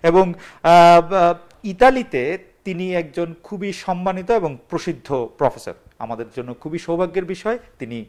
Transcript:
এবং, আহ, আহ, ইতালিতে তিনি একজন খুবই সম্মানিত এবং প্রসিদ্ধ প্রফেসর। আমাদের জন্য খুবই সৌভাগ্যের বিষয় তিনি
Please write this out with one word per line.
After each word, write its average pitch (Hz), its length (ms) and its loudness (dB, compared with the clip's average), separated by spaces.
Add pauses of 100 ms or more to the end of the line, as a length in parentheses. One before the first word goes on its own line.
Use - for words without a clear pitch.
এবং, 175 300 2
আহ, 170 800 4
আহ, 175 240 2 (260)
ইতালিতে 190 760 0 (280)
তিনি 185 300 -6
একজন 165 480 -6
খুবই 202 300 -10
সম্মানিত 185 580 -6
এবং 165 260 -2 (120)
প্রসিদ্ধ 139 680 -6
প্রফেসর। 120 360 -2 (260)
আমাদের 113 260 -10 (100)
জন্য 123 180 -10
খুবই 156 260 -10
সৌভাগ্যের 175 460 -4
বিষয় 202 320 -6 (220)
তিনি 117 300 -12